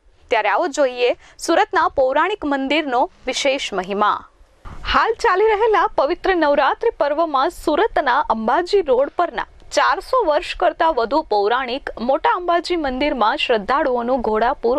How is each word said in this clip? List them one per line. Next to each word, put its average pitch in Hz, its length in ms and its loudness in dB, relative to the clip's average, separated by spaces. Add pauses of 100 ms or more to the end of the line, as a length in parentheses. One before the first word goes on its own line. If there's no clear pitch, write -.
(320)
ત્યારે 220 180 2
આવો 254 180 2
જોઈએ 262 480 0 (240)
સુરતના 339 480 2
પૌરાણિક 311 580 0
મંદિરનો 277 640 0 (180)
વિશેષ 269 460 -2
મહિમા. 196 440 -2 (760)
હાલ 370 200 2
ચાલી 427 320 0
રહેલા 427 500 2
પવિત્ર 349 400 0
નવરાત્રિ 302 540 2
પર્વમાં 302 600 0
સુરતના 311 680 0
અંબાજી 330 640 0
રોડ 277 280 0
પરના 302 380 -4 (280)
ચારસો 277 500 0
વર્ષ 330 300 0
કરતાં 320 400 0
વધુ 247 340 0
પૌરાણિક 233 600 -2 (100)
મોટા 277 300 0
અંબાજી 349 460 0
મંદિરમાં 269 600 0
શ્રદ્ધાળુઓનું 247 840 0
ઘોડાપૂર 233 580 0